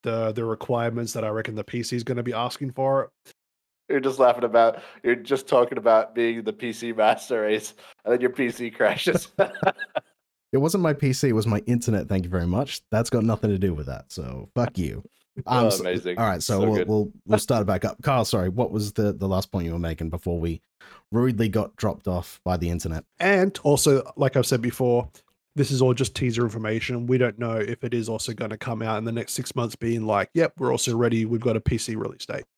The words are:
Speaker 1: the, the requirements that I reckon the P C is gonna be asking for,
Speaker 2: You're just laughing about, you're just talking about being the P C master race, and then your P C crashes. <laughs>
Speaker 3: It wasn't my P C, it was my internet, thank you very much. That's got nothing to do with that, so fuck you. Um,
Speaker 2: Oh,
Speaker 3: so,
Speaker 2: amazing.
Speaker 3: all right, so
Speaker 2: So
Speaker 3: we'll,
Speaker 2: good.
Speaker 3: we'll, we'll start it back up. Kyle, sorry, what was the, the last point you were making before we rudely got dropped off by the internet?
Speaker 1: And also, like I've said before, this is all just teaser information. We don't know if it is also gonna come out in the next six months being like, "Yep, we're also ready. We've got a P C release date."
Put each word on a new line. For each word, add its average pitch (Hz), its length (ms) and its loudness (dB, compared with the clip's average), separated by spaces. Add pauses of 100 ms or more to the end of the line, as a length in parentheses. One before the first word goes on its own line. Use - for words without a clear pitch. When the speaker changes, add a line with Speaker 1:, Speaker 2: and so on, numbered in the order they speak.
Speaker 1:
the, 113 280 -2
the 113 140 -4
requirements 117 680 -2
that 110 100 -4
I 107 60 -4
reckon 110 260 -6
the 107 80 -6
P 120 200 -6
C 123 120 -6
is 117 80 -4
gonna 120 200 -4
be 120 100 -4
asking 123 380 -4
for, 135 400 0 (800)
Speaker 2:
You're 143 120 2
just 131 180 -2
laughing 123 240 6
about, 113 380 4 (220)
you're 123 120 4
just 131 320 -4
talking 123 300 2
about 110 360 4
being 117 300 0
the 107 100 -4
P 113 200 -8
C 117 180 -6
master 110 500 2
race, 107 320 -2 (300)
and 117 100 2
then 123 80 2
your 123 100 2
P 123 200 -2
C 117 200 -8
crashes. - 600 0
<laughs> - 40 -10 (1160)
Speaker 3:
It 131 60 2
wasn't 165 220 2
my 156 120 2
P 143 180 0
C, 135 160 0
it 120 60 4
was 107 120 2
my 107 220 2
internet, 117 400 0
thank 95 160 0
you 87 60 -6
very 87 180 0
much. 113 420 -2
That's 113 200 0
got 113 160 2
nothing 110 240 2
to 98 80 2
do 92 160 2
with 73 140 -6
that, 60 260 -12
so 65 420 -10
fuck - 220 0
you. 78 260 -4 (420)
Um, 120 200 4
Speaker 2:
Oh, 107 40 6
Speaker 3:
so, 95 120 0
Speaker 2:
amazing. 90 360 -2
Speaker 3:
all 117 80 2
right, 90 160 0
so 98 200 0
Speaker 2:
So 104 40 4
Speaker 3:
we'll, 107 120 2
Speaker 2:
good. 90 100 0
Speaker 3:
we'll, 107 240 2 (140)
we'll 104 140 4
start 113 240 0
it - 20 0
back 92 180 0
up. - 180 -6
Kyle, 131 220 2
sorry, 92 240 0
what 107 240 -2
was 104 220 -4
the, 104 180 2
the 95 160 -4
last 95 240 0
point 87 140 -4
you 82 80 -4
were 85 40 -4
making 82 320 -4
before 85 300 -4
we 82 220 -4 (500)
rudely 117 380 2
got 104 260 -2
dropped - 320 -4
off 90 380 -4
by 90 100 2
the 85 140 -2
internet? 82 340 -4 (160)
Speaker 1:
And 190 440 2
also, 143 520 4
like 139 220 2
I've 123 100 2
said 120 140 0
before, 120 480 0 (480)
this 135 120 2
is 131 120 2
all 127 120 6
just 127 220 -2
teaser 120 280 0
information. 113 640 -4
We 127 100 4
don't 117 200 2
know 113 200 -2
if 110 260 -4
it 120 100 -4
is 113 140 -2
also 113 240 -6
gonna 110 260 -6
come 113 240 -6
out 110 180 -2
in 110 40 -6
the 117 80 -4
next 117 220 -6
six - 200 -8
months 120 220 -4
being 117 320 -4
like, 101 260 2
"Yep, 165 260 2
we're 127 120 0
also 123 240 0
ready. 117 300 2
We've 113 160 -2
got 117 160 2
a 110 40 -2
P - 160 0
C 110 200 -4
release - 280 -8
date." - 200 -10 (120)